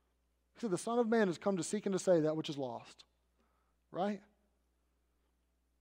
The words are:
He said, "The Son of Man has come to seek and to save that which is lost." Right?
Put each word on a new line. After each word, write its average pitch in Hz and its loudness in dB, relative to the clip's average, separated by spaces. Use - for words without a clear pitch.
He - -20
said, 233 -4
"The 175 0
Son 233 -2
of 233 2
Man 220 4
has 156 -2
come 196 0
to 165 -2
seek 214 -4
and 202 0
to 185 0
save 170 4
that 156 0
which 160 -4
is 139 -8
lost." 120 -10
Right? 196 -4